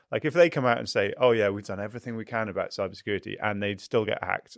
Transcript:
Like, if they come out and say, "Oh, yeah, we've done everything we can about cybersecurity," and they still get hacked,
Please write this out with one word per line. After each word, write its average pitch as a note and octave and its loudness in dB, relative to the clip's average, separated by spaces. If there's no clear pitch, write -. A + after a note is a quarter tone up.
Like, A2+ -2
if C#3 -2
they E3+ 8
come C3 0
out A#2+ 4
and A2+ -8
say, G2+ 0
"Oh, B2+ 6
yeah, G#2+ 4
we've G2 -4
done G2 -6
everything A2+ -8
we A2 -8
can A2 -4
about F#2 -4
cybersecurity," G2 -6
and G#2 -2
they G2+ -2
still A2 0
get - -2
hacked, F#2+ -6